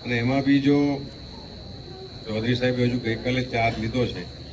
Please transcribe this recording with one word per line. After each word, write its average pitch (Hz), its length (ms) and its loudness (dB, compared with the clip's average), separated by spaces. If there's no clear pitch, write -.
અને 120 140 -2
એમાં 127 240 2
બી 139 180 6
જો 143 460 4
ચૌધરી 113 280 0
સાહેબે 123 280 2
હજુ 123 160 2
ગઈકાલે 117 440 0
ચાર્જ 113 360 0
લીધો 113 260 0
છે 90 340 -8